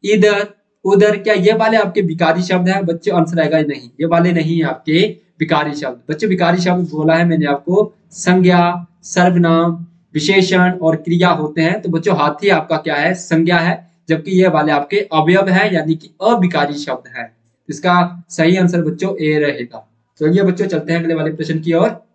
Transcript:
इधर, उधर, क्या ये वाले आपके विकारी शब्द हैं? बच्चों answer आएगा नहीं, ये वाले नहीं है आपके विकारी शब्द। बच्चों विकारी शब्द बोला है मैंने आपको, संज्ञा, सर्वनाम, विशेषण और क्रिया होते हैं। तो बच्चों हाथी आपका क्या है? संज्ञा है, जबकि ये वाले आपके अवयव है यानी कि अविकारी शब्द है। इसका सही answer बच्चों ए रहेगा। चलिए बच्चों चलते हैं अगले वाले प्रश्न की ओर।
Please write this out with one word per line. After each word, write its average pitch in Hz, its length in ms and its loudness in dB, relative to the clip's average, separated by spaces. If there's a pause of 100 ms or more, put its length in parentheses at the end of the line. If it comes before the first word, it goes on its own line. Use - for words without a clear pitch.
इधर, 202 440 2 (360)
उधर, 202 340 4
क्या - 160 -2
ये 185 200 2
वाले 220 240 2
आपके 202 240 0
विकारी 165 420 0
शब्द 180 260 0
हैं? 175 160 -2
बच्चों 170 340 -2
answer 165 200 -2
आएगा 156 220 0
नहीं, 135 280 -6 (100)
ये 156 60 -2
वाले 170 260 2
नहीं 165 260 0
है 165 60 0
आपके 165 540 -2 (220)
विकारी 147 340 -2
शब्द। 131 380 -10
बच्चों 196 180 -4
विकारी 175 320 0
शब्द 175 280 -2
बोला 156 260 0
है 170 100 2
मैंने 156 200 0
आपको, 175 480 0 (180)
संज्ञा, 175 760 2 (160)
सर्वनाम, 170 840 2 (260)
विशेषण 180 580 2
और 160 240 0
क्रिया 170 340 0
होते 151 320 -2
हैं। 165 200 0
तो 190 80 -6
बच्चों 165 280 0
हाथी 151 320 -2
आपका 160 280 0
क्या 156 180 -4
है? 156 180 0
संज्ञा 170 440 0
है, 170 340 -4 (180)
जबकि 160 220 -2
ये 185 160 4
वाले 156 240 0
आपके 151 420 -2
अवयव 180 360 2
है 190 260 2
यानी 160 200 -2
कि - 140 -18 (120)
अविकारी 175 520 0
शब्द - 440 -10
है। 117 180 -14 (340)
इसका 180 600 -2
सही 170 280 2
answer 175 240 2
बच्चों 156 400 -4
ए 151 180 0
रहेगा। 120 500 -6 (300)
चलिए 170 240 2
बच्चों 185 220 0
चलते 170 280 -4
हैं 170 60 -2
अगले 165 140 -2
वाले 156 180 -4
प्रश्न 156 280 -6
की 165 140 -4
ओर। 202 420 0